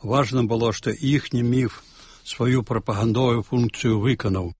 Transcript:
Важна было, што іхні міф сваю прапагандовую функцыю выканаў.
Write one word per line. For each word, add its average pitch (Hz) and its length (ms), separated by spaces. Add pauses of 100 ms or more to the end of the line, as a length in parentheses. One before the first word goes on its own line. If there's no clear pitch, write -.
Важна 123 420
было, 113 320
што - 160
іхні 135 480
міф 120 400 (480)
сваю 127 320
прапагандовую 113 800
функцыю 113 640
выканаў. 95 560